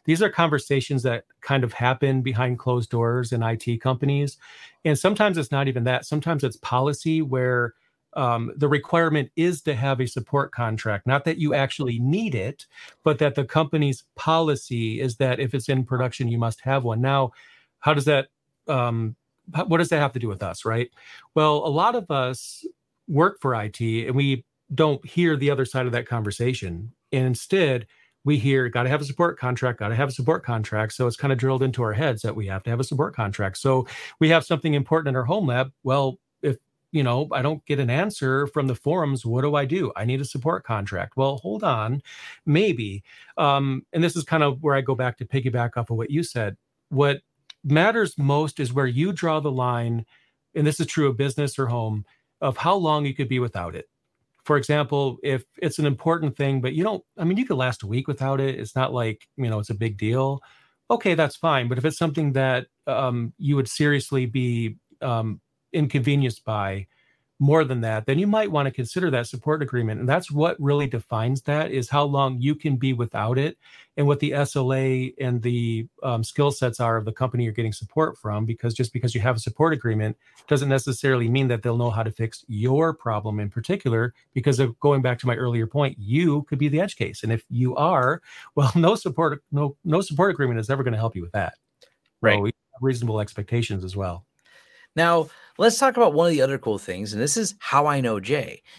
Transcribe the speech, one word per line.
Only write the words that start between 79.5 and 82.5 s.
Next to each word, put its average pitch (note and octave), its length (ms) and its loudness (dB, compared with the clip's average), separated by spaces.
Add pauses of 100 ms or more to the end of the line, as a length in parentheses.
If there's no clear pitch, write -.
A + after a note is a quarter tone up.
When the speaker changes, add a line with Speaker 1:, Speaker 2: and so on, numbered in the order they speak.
Speaker 1:
agreement G#2+ 440 0 (300)
doesn't C#3+ 220 2
necessarily C3 600 0
mean C3 200 2
that A#2 140 -2
they'll A#2 140 0
know A#2+ 140 0
how A2 140 -2
to A2 80 -4
fix - 340 -6
your C3 480 0